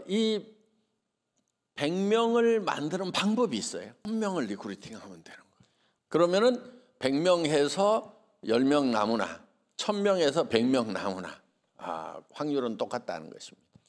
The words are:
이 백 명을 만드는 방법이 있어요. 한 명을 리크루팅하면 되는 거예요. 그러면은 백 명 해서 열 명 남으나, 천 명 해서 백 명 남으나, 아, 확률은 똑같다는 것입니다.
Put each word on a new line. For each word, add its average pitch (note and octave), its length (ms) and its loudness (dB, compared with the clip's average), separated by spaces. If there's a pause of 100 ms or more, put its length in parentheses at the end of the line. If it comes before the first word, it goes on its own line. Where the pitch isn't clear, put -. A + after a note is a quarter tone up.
이 G#3+ 540 -2 (1200)
백 D3 120 0
명을 A3+ 680 2
만드는 F3+ 520 -4
방법이 G#3 460 0
있어요. G2+ 340 -8 (120)
한 A3 160 -6
명을 F#3+ 260 -2
리크루팅하면 G2 800 -12
되는 - 160 -20
거예요. - 260 -20 (440)
그러면은 G3+ 520 4 (380)
백 C3+ 160 0
명 E3+ 300 4
해서 D#3+ 680 2 (300)
열 A#2 180 4
명 C#3 280 4
남으나, G#2 520 0 (340)
천 G#3 260 -2
명 G3 160 4
해서 D3+ 240 4
백 A#2 200 2
명 A#2+ 300 2
남으나, F#2 480 -6 (360)
아, E2 440 -10 (120)
확률은 C3+ 440 -2
똑같다는 G2 540 -6
것입니다. - 360 -20 (220)